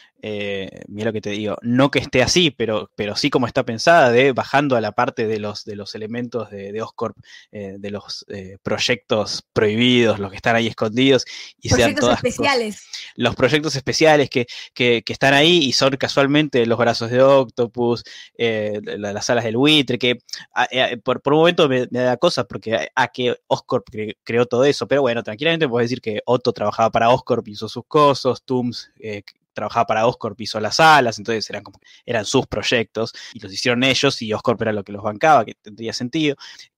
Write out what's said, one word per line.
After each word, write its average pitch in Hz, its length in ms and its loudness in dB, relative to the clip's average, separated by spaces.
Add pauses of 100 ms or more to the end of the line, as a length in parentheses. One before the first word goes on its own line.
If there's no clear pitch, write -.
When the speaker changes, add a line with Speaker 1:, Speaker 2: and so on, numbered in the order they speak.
(200)
Speaker 1:
eh, 101 680 -10
mirá 104 220 -6
lo 107 40 -2
que 107 80 -6
te 107 80 -8
digo, 104 320 -4
no 127 300 2
que 139 80 -2
esté 123 240 2
así, 165 260 2
pero, 110 460 -4
pero 104 200 -4
sí - 140 -2
como 131 160 0
está 123 180 -2
pensada, 131 480 4
de 131 200 4
bajando 131 440 0
a 113 60 2
la 104 120 -4
parte 123 340 -2
de 110 120 -2
los, 104 240 -8
de 107 120 -14
los 101 180 -14
elementos 117 560 -8
de, 101 220 -12
de 107 100 -8
Oscorp, 110 340 -8 (360)
eh, 98 260 -12
de 101 140 -12
los, - 380 -12
eh, 98 340 -14
proyectos - 800 -2 (100)
prohibidos, 113 640 2
los 98 140 -8
que 101 60 -18
están 117 180 0
ahí 113 100 0
escondidos, 120 580 2 (380)
y - 80 -10
sean 254 240 2
Speaker 2:
Proyectos 294 80 -4
Speaker 1:
todas 240 180 2
cos-, 247 80 -2
Speaker 2:
especiales. 240 600 -2 (280)
Speaker 1:
los 117 200 -2
proyectos 147 400 0
especiales 147 560 4
que, 123 160 -2 (260)
que, 120 300 2
que - 100 -10
están 139 220 2
ahí 165 240 6
y 135 140 0
son 135 240 2
casualmente 139 680 2
los 113 140 0
brazos 117 320 0
de 123 100 2
Octopus, 120 840 2 (360)
eh, 107 440 -2
la, 104 300 -8
las 104 160 -4
alas 120 140 2
del 113 140 -2
buitre, 135 420 2
que 123 180 0 (340)
a, - 120 -2
a, 123 400 -2
por, 123 180 -2
por 135 120 0
un 156 80 4
momento 170 280 4
me, 127 220 0
me 123 80 -2
da 123 180 2
cosa 151 280 0
porque 110 300 -4
a, - 200 -4
a 127 140 2
que 123 260 -2 (100)
Oscorp - 460 -2
cre-, 107 320 -10
creó 117 240 0
todo 123 180 2
eso, 143 220 0
pero 139 160 2
bueno, 120 180 0
tranquilamente 147 480 -2
puedes 117 220 0
decir 123 100 -4
que 107 240 -6
Otto 120 280 0
trabajaba 110 360 0
para 113 220 2
Oscorp, 123 360 0
hizo 107 220 -12
sus 120 180 -12
cosos, 139 560 2
Tooms, 120 460 -4 (100)
eh, 104 220 -12 (320)
trabajaba 110 340 -2
para 110 180 2
Oscorp, 117 340 -2
hizo 110 200 -8
las 107 200 -2
alas, 156 380 6
entonces 107 320 -6
eran 104 140 -10
como, - 160 -20 (260)
eran 113 200 -4
sus 127 200 2
proyectos, 113 640 -4 (220)
y 110 60 -20
los 101 120 -16
hicieron 123 320 -2
ellos, 131 380 0
y 110 100 -6
Oscorp 107 300 -2
era 110 100 0
lo 104 120 -6
que 101 80 -18
los 101 100 -12
bancaba, 110 440 2
que 110 100 -14
tendría 110 380 -12
sentido, 143 420 -2 (420)